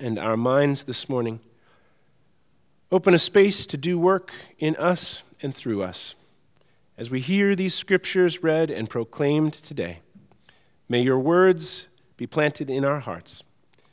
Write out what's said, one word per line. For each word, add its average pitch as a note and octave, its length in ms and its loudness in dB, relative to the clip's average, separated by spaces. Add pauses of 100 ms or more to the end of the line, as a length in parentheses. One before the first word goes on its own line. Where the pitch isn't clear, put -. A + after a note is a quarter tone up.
and A2+ 180 -4
our A2 200 -2
minds C#3 460 2
this - 220 -8
morning. A#2 340 -4 (1500)
Open F#3 220 4
a E3+ 60 8
space G3 480 4
to - 100 -8
do E3+ 220 -2
work F#3 340 2 (260)
in G3+ 180 0
us - 460 -2 (200)
and C#3 120 -6
through G#2 280 -4
us - 320 -10 (840)
as A#2+ 140 -12
we C3 100 -4
hear G3 340 2
these F#3 200 -2
scriptures - 680 -2
read D#3+ 280 0
and A2+ 180 -6
proclaimed D3+ 640 -2
today. F2 460 -10 (880)
May A#2+ 140 2
your C3 160 4
words E3+ 680 2 (280)
be - 100 -8
planted D3 440 -2
in C#3 160 0
our C#3+ 140 0
hearts. F#2 420 -12 (500)